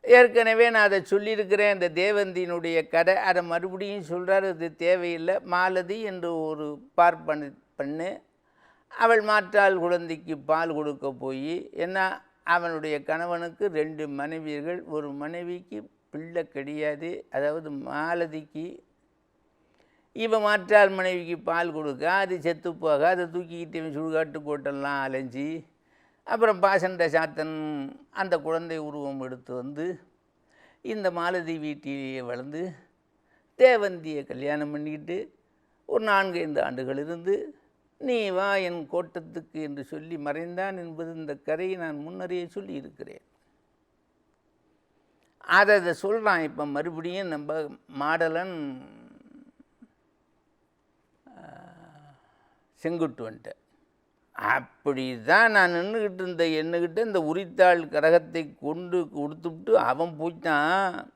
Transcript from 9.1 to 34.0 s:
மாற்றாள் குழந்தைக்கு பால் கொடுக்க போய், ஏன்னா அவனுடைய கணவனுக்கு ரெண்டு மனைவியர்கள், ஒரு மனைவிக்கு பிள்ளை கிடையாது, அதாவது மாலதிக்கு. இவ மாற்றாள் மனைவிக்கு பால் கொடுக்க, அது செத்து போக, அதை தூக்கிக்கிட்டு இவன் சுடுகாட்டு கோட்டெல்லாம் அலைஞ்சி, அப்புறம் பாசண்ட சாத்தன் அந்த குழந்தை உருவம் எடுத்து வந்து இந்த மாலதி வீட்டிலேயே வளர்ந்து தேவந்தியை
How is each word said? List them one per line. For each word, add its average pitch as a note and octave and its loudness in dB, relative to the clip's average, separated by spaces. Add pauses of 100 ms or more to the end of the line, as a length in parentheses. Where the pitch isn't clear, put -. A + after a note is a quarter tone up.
மாற்றாள் G3+ 4
குழந்தைக்கு E3+ -2
பால் D#3 0
கொடுக்க D3 -4
போய், C3+ -8
ஏன்னா F#3+ -2 (220)
அவனுடைய D#3+ 0
கணவனுக்கு E3+ -4
ரெண்டு D#3 -2
மனைவியர்கள், D3+ -6
ஒரு D3+ -6
மனைவிக்கு F3 -10 (200)
பிள்ளை E3 -6
கிடையாது, D3+ -6
அதாவது D3+ -4
மாலதிக்கு. D#3 -6 (1300)
இவ A3+ 2
மாற்றாள் G#3 6
மனைவிக்கு F3+ -2
பால் E3+ -2
கொடுக்க, D3+ -2
அது F#3 0
செத்து E3 -2
போக, D#3 2
அதை F3+ 2
தூக்கிக்கிட்டு E3+ -10
இவன் D#3+ -6
சுடுகாட்டு D#3+ -2
கோட்டெல்லாம் C#3 -4
அலைஞ்சி, C3+ -6 (540)
அப்புறம் A3 2
பாசண்ட F#3 2
சாத்தன் D#3+ -2 (560)
அந்த F#3+ -2
குழந்தை E3 -4
உருவம் D3 -8
எடுத்து B2+ -10
வந்து D3 -6 (800)
இந்த G#3 -4
மாலதி E3+ -4
வீட்டிலேயே C#3 -8
வளர்ந்து D3 -8 (840)
தேவந்தியை F3+ 4